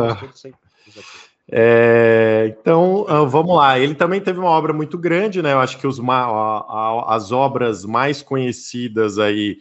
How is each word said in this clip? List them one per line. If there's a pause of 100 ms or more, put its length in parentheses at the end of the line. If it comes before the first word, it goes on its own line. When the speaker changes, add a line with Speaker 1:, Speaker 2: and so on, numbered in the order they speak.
Speaker 1:
estamos
todos
sem
aqui. (500)
Speaker 2:
É,
então,
ah,
vamos
lá.
Ele
também
teve
uma
obra
muito
grande,
né?
Eu
acho
que
os
ma-,
a,
a,
as
obras
mais
conhecidas
aí